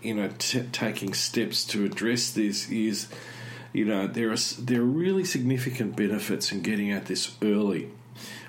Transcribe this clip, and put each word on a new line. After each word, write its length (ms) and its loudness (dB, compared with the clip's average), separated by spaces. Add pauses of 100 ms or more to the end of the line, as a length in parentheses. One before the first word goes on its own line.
you 120 -2
know, 240 0
t-, 340 0
taking 420 -2
steps 520 0
to 180 2
address 480 2
this 380 0
is, 380 0 (640)
you 120 2
know, 220 2
there 240 0
are 40 0
s-, 200 -2
there 260 2
are 40 4
really 400 2
significant 720 0
benefits 560 0
in 100 -2
getting 280 0
at 160 -2
this 340 -2
early. 500 4 (580)